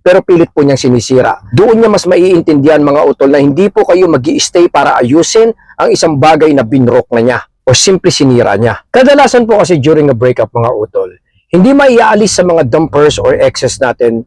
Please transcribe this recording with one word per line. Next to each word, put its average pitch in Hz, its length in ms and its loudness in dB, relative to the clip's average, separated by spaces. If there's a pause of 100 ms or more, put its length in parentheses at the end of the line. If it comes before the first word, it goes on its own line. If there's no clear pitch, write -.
pero 180 200 2
pilit 170 320 0
po 156 80 -2
niyang 139 160 0
sinisira. 123 640 -2 (120)
Doon 226 280 2
niya 226 80 2
mas 196 160 -2
maiintindihan, 165 760 2
mga 143 280 0
utol, 139 240 0
na 143 80 2
hindi 143 320 0
po 202 160 0
kayo 180 160 2
mag-i-stay 156 640 -2
para 139 320 -2
ayusin 170 480 0 (320)
ang 202 80 0
isang 160 320 -2
bagay 156 320 2
na 135 80 0
binrok 120 480 0
na 117 160 -2
niya 123 140 -2 (260)
o 131 80 2
simple 185 400 0
sinira 120 400 0
niya. 107 400 -4
Kadalasan 254 560 2
po 214 80 2
kasi 165 240 0
during 147 320 2
a - 20 0
breakup, 123 380 -2
mga 117 240 -2
utol, 95 320 -6 (400)
hindi 196 240 2
maiaalis 226 640 2
sa 180 80 0
mga 165 240 0
dumpers 147 480 0
or 127 160 -2
exes 135 480 -4
natin 117 460 -2